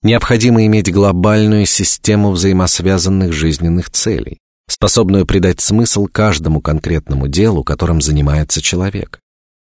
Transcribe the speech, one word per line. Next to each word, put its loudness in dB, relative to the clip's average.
Необходимо 2
иметь 2
глобальную 2
систему 0
взаимосвязанных 0
жизненных -2
целей, -4
способную 2
придать 0
смысл 0
каждому 0
конкретному -4
делу, 0
которым -2
занимается 0
человек. -6